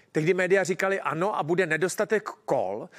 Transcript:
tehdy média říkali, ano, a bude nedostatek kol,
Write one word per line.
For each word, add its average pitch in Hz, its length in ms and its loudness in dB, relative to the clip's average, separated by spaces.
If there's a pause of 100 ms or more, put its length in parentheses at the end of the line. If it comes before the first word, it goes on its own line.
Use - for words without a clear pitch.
(160)
tehdy 156 180 2
média 185 300 4
říkali, 190 360 0
ano, 170 380 -2
a 190 40 0
bude 175 240 0
nedostatek 180 600 0
kol, 117 600 -4 (100)